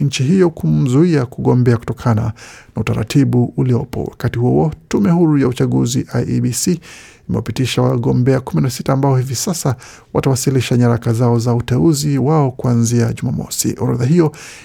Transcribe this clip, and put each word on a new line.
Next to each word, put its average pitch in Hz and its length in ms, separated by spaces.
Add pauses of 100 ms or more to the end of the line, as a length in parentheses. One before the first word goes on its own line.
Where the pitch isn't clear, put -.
nchi 143 220
hiyo 175 280
kumzuia 151 760
kugombea 123 500
kutokana 113 460 (540)
na 110 60
utaratibu 120 760
uliopo. 127 480
Wakati - 340
huo, 135 340 (160)
tume 202 220
huru 165 280
ya 131 100
uchaguzi 127 640
I 123 120 (120)
E - 40
B 123 120
C 170 280 (480)
imewapitisha 117 540
wagombea 127 580
kumi 151 220
na 131 80
sita - 220
ambao 135 240
hivi 127 180
sasa 147 420 (380)
watawasilisha 131 640
nyaraka 120 360
zao 120 260
za 117 160
uteuzi 139 640
wao 139 320
kuanzia 117 640
Jumamosi. - 680
Orodha 123 240
hiyo 156 280 (320)